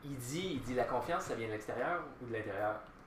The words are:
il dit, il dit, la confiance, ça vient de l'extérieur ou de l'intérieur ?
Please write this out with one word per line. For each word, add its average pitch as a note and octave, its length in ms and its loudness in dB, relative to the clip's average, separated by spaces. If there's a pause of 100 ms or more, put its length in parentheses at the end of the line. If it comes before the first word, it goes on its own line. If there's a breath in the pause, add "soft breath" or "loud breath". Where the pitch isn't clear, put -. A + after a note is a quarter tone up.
il C#3 140 -4
dit, D3+ 380 -2
il B2 60 0
dit, A#2+ 140 -2
la B2 100 6
confiance, B2+ 380 2
ça C3 120 -2
vient A2+ 120 0
de A2 60 0
l'extérieur C3 480 0 (200)
ou A#2+ 60 -6
de A2+ 60 -2
l'intérieur ? G#2 420 2 (320)